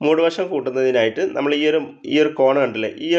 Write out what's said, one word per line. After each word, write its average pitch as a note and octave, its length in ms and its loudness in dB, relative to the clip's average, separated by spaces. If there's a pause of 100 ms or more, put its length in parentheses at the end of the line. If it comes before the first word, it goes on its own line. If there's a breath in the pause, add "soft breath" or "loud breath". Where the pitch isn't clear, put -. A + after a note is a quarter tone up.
മൂട് D#3 200 4
വശം E3 260 -2
കൂട്ടുന്നതിനായിട്ട് B2+ 720 0 (140)
നമ്മൾ C#3+ 160 -2 (100)
ഈ - 100 -2
ഒരു, D#3+ 80 0 (340)
ഈ - 100 0
ഒരു D3+ 160 0
കോൺ C3+ 240 4
കണ്ടില്ലേ, A2 280 -4 (160)
ഈ - 120 -4